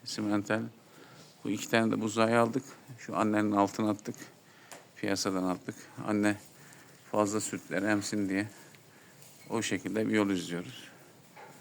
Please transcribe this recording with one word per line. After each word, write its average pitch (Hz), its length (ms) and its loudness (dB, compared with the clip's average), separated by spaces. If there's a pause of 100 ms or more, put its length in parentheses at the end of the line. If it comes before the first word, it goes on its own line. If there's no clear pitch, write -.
simental, 104 580 0 (840)
bu 113 60 -2
iki 107 200 -4
tane 113 220 4
de 107 100 2
buzağıyı 110 380 4
aldık. 117 240 2 (340)
Şu - 200 -6
annenin 107 340 2
altına 101 380 4
attık. 107 260 -4 (800)
Piyasadan 95 480 -2
attık. 90 320 -4 (320)
Anne 104 280 2 (760)
fazla 104 300 2
sütleri 95 440 -4
emsin 104 440 0
diye 98 180 0 (1000)
o 113 120 0
şekilde 104 460 -2
bir 107 60 2
yol 104 160 4
izliyoruz. 90 540 -4 (760)